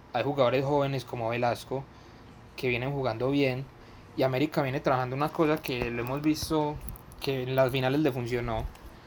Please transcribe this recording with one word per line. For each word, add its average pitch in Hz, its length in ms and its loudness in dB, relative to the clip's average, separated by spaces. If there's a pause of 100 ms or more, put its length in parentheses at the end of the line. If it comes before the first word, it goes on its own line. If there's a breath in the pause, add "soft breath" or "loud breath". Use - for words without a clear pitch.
(140)
hay 117 100 0
jugadores 131 400 4
jóvenes 139 420 0
como 117 240 -4
Velasco 120 540 -2 (720 loud breath)
que - 120 -2
vienen 123 240 0
jugando 127 400 0
bien, 135 340 2 (500 loud breath)
y - 60 0
América 131 400 2
viene 139 200 -2
trabajando 127 340 0
una 147 140 0
cosa 156 280 2
que 120 320 -2
lo 120 140 -4
hemos 135 180 -4
visto 151 540 0 (440)
que 131 240 -2
en 131 120 -2
las 131 160 4
finales 135 300 2
le 143 100 4
funcionó, 120 540 -2 (420 loud breath)